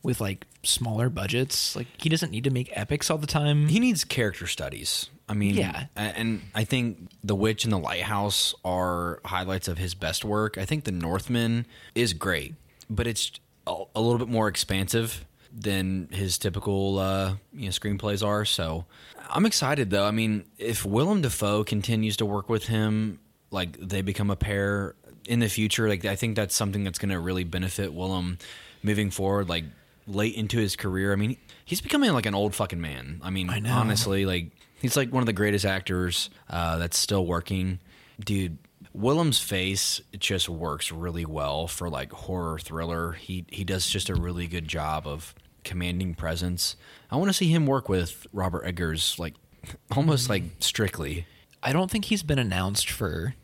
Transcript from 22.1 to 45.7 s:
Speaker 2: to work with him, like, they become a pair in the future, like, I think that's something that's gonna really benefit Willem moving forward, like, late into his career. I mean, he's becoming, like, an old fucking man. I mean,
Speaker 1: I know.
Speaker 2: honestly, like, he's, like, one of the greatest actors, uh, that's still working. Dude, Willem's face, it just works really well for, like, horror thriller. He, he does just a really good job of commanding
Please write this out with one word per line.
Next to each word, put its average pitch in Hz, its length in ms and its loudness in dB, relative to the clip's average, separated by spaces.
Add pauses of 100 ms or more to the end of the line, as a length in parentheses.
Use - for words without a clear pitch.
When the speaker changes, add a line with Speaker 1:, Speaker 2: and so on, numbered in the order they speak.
Speaker 2:
to 113 80 2
work 101 220 -2
with 110 200 0
him, 107 520 2 (320)
like, 92 340 -2
they 95 160 0
become 101 300 0
a 95 60 0
pair 101 580 0 (320)
in 120 120 4
the 113 100 4
future, 107 400 2
like, 98 160 0
I 98 100 2
think 113 220 0
that's 104 180 0
something 101 300 0
that's 92 140 -4
gonna 95 200 0
really 92 240 0
benefit 90 500 -2
Willem 90 440 -2 (440)
moving 104 300 2
forward, 98 380 0
like, 85 160 -2 (420)
late 104 280 0
into 110 220 -2
his 104 200 2
career. 95 340 0
I 98 60 2
mean, 107 180 0 (300)
he's - 160 -4
becoming, 269 320 4
like, 117 120 2
an 104 80 0
old 101 220 2
fucking 92 240 -2
man. 73 420 -8
I 90 80 -8
mean, 92 200 -2
Speaker 1:
I 110 100 0
know. 117 140 -2
Speaker 2:
honestly, 107 520 2
like, 90 260 0 (300)
he's, 123 140 0
like, 131 160 2
one 127 100 4
of 123 40 4
the 110 80 2
greatest 101 320 2
actors, 92 640 0 (200)
uh, 85 280 0
that's 85 200 -2
still 98 280 2
working. 92 540 -2 (440)
Dude, 95 340 -2 (360)
Willem's 139 460 2
face, 95 600 0 (140)
it 98 80 -10
just 95 260 0
works 82 460 -4
really 85 320 -4
well 76 420 -2
for, 87 220 -6
like, 69 240 -6
horror 85 440 -6
thriller. 85 560 -4
He, 90 360 -8
he 98 160 -6
does 92 240 -2
just 95 200 -2
a 92 60 -2
really 87 320 -2
good 82 220 -6
job 78 360 -2
of 73 300 -10 (300)
commanding 90 500 -2